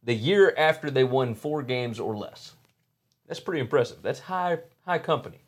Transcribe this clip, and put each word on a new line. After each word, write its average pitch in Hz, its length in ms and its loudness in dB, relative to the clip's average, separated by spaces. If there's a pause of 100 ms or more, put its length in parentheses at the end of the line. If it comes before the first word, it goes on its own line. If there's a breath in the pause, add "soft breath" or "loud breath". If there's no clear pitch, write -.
the 120 100 0
year 170 460 6
after 156 320 2
they 131 140 4
won 127 300 0
four 151 280 -6
games 123 360 -4
or 110 160 -4
less. - 380 -14 (760)
That's - 140 -10
pretty 170 200 -4
impressive. 120 420 0
That's - 180 -4
high, 180 380 -4 (260)
high 175 140 -2
company. - 500 -4